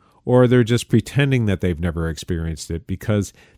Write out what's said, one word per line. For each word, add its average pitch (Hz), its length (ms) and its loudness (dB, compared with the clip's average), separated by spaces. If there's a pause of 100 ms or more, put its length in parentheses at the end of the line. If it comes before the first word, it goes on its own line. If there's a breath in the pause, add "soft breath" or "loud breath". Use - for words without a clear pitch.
(260 soft breath)
or 123 220 6
they're 123 180 4
just 117 240 -2
pretending 127 560 0
that 95 160 0
they've 87 180 -2
never 82 300 -4
experienced 82 600 -8
it, 82 180 -8
because 101 440 -4 (260 soft breath)